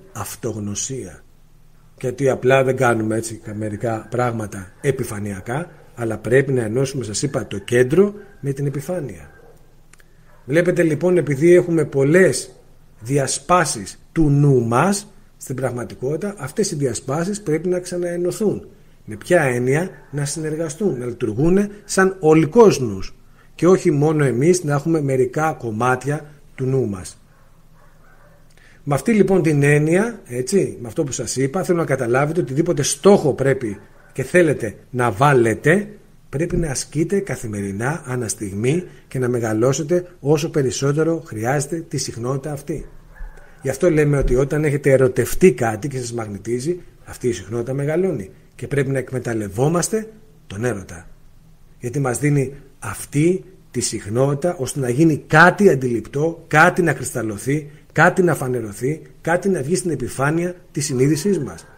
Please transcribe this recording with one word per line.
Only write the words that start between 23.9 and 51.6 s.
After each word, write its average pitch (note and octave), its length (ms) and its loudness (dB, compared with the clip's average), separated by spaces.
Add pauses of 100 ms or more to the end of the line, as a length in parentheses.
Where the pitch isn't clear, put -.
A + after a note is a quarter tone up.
μόνο D3+ 320 2
εμείς C#3+ 400 2
να D3 100 -2
έχουμε D#3 280 0
μερικά C3+ 500 0
κομμάτια B2+ 760 -2 (300)
του C3 100 -6
νου C3 220 0
μας. F#2 340 -10 (1600)
Με C#3+ 120 -2
αυτή, F3+ 180 -2
λοιπόν, F#3+ 280 4
την D3 220 4
έννοια, D#3+ 600 2
έτσι, B2+ 560 -2
με A#2+ 60 -10
αυτό D#3+ 160 -4
που C3+ 80 -6
σας A2 240 -8
είπα, C3+ 280 -2
θέλω F3+ 140 0
να D#3+ 80 0
καταλάβετε C#3 560 0
οτιδήποτε D3 420 -2
στόχο F#3 500 4
πρέπει C3 440 -2 (360)
και C3 100 -6
θέλετε C#3 520 2 (140)
να B2 220 0
βάλετε, C3+ 760 2 (420)
πρέπει D#3+ 280 -4
να E3 120 -2
ασκείτε E3 500 -2
καθημερινά, A2+ 840 -6
ανά B2+ 220 -4
στιγμή A2 560 -2 (240)
και C3+ 120 -6
να B2 80 0
μεγαλώσετε C3 800 0 (120)
όσο D3 300 0
περισσότερο D3+ 760 0
χρειάζεται C#3+ 600 -4
τη D3 100 -6
συχνότητα C3+ 540 -6
αυτή. D3 340 -8 (760)
Γι' C3+ 80 -4
αυτό F3 200 2
λέμε D3 280 4
ότι C3 180 2
όταν C#3+ 280 2
έχετε C#3+ 280 2
ερωτευτεί C3 640 4
κάτι A2+ 340 -2
και C3 100 -8
σας A#2 160 -8
μαγνητίζει, A#2 640 -6 (260)
αυτή - 220 -8
η A#2 40 2
συχνότητα A#2 420 -6
μεγαλώνει. C#3+ 560 -2 (260)
Και A#2 120 -12
πρέπει C3+ 220 -2
να C3+ 80 -2
εκμεταλλευόμαστε B2+ 1120 -2 (400)
τον G2+ 180 -6
έρωτα. F#2 420 -8 (720)